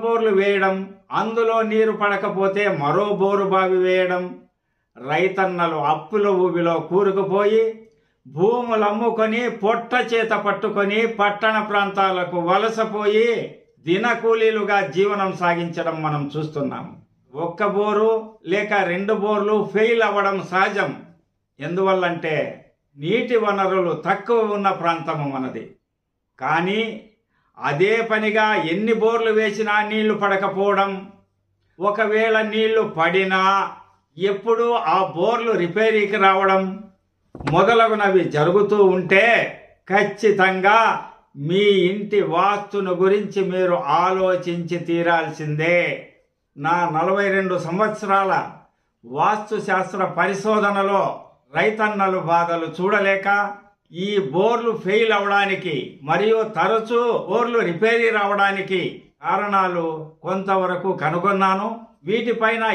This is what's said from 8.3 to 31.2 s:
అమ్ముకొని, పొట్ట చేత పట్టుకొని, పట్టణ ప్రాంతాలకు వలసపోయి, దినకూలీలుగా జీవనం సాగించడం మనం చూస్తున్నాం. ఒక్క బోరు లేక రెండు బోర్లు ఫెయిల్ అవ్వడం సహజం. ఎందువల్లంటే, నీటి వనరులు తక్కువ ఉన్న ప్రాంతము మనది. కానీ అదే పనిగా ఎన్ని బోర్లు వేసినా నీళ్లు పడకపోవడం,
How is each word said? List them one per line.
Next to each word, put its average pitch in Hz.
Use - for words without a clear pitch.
అమ్ముకొని, 220
పొట్ట 226
చేత 226
పట్టుకొని, 202
పట్టణ 208
ప్రాంతాలకు 190
వలసపోయి, 214
దినకూలీలుగా 220
జీవనం 196
సాగించడం 170
మనం 147
చూస్తున్నాం. 139
ఒక్క 170
బోరు 208
లేక 214
రెండు 196
బోర్లు 208
ఫెయిల్ 226
అవ్వడం 196
సహజం. 190
ఎందువల్లంటే, 170
నీటి 220
వనరులు 190
తక్కువ 208
ఉన్న 196
ప్రాంతము 156
మనది. 117
కానీ 175
అదే 147
పనిగా 214
ఎన్ని 220
బోర్లు 226
వేసినా 208
నీళ్లు 214
పడకపోవడం, 196